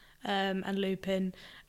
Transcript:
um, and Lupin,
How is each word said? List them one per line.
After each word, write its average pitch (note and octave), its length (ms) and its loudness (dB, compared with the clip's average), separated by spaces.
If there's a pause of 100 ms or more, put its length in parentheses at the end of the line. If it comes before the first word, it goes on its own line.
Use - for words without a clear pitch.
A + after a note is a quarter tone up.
(240)
um, G3 420 2
and G3 120 0
Lupin, F#3+ 560 0 (340)